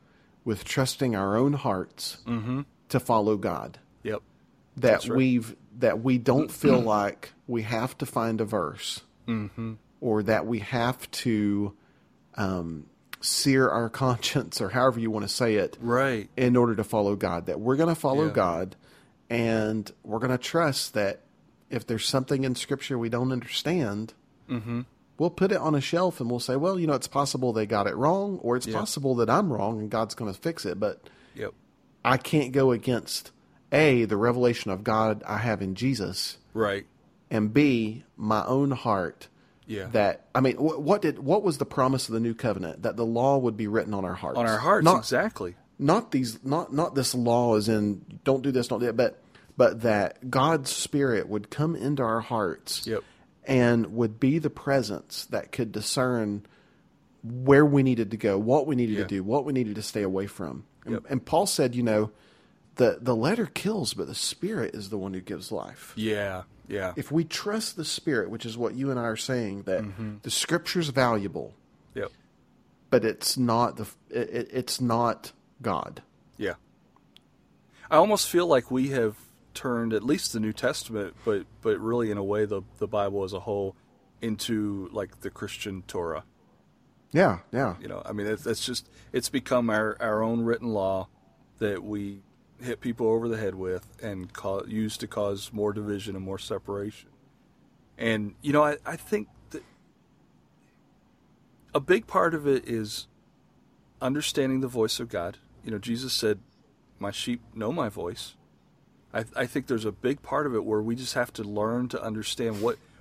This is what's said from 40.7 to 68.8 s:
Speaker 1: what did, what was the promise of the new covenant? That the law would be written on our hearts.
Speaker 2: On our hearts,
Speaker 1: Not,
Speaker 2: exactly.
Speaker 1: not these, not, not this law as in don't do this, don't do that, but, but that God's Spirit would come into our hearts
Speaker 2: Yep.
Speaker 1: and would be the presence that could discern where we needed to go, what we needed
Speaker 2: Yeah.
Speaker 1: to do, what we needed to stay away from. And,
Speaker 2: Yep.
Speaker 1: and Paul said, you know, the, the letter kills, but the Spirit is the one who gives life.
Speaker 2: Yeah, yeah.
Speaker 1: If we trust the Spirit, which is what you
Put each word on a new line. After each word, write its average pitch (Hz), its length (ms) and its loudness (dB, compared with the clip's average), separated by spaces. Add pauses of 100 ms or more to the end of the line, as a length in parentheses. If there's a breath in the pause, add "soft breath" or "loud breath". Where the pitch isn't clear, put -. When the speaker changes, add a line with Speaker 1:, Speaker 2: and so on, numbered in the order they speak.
Speaker 1:
what 175 220 2
did, 151 160 0
what 160 240 2
was 170 160 0
the 135 80 -4
promise 131 420 2
of 113 60 -6
the 113 60 0
new 113 160 -2
covenant? 95 480 -4
That 110 120 -2
the 117 100 0
law 123 340 4
would 117 180 0
be 110 100 -2
written 107 280 0
on 95 100 -2
our 90 80 -4
hearts. 78 240 -6
Speaker 2:
On 120 80 2
our 110 140 2
hearts, 170 260 4
Speaker 1:
Not, 175 140 10
Speaker 2:
exactly. 123 560 -2 (240)
Speaker 1:
not 190 320 2
these, 123 340 0
not, 151 260 -2
not 160 220 -2
this 131 220 -2
law 120 400 4
as 104 120 2
in 104 560 0
don't 135 200 2
do 139 80 0
this, 123 160 0
don't 113 140 -4
do 123 40 0
that, 113 100 -2
but, 117 240 2 (380 soft breath)
but 110 260 6
that 107 460 0
God's 135 400 2
Spirit 131 600 0
would 104 200 -4
come 156 280 0
into 135 260 0
our 113 160 2
hearts 110 640 -4
Speaker 2:
Yep. 110 180 -4 (420 soft breath)
Speaker 1:
and 120 500 4
would 110 240 0
be 135 180 4
the 156 140 -2
presence 117 800 -2
that - 200 -4
could 113 200 -4
discern 107 760 -2 (800 soft breath)
where 131 420 6
we 139 160 6
needed 117 300 2
to 110 60 -4
go, 104 200 2
what 127 300 2
we 151 80 0
needed 113 220 0
Speaker 2:
Yeah. 104 60 0
Speaker 1:
to 92 40 -2
do, 95 160 -2
what 123 220 0
we 143 80 -2
needed 113 220 -2
to 107 60 -6
stay 107 220 -4
away 95 240 -2
from. 76 380 -10 (180)
And, 117 120 -6
Speaker 2:
Yep. - 140 -8
Speaker 1:
and 131 160 -2
Paul 175 220 2
said, 131 260 2
you 123 100 0
know, 107 280 2 (640 soft breath)
the, 113 260 4
the 123 140 0
letter 175 320 2
kills, 190 460 -4
but 90 140 -6
the 67 80 -12
Spirit 175 600 -4
is 101 140 -12
the 107 80 -6
one 95 160 -6
who 92 80 -6
gives 92 320 -10
life. - 420 -10
Speaker 2:
Yeah, 104 480 -2 (240)
yeah. 104 300 -4
Speaker 1:
If - 160 -8
we 165 100 2
trust 208 540 -6
the 160 80 -8
Spirit, 117 440 -2
which 113 160 -10
is 113 120 -8
what 117 180 -2
you 135 160 -2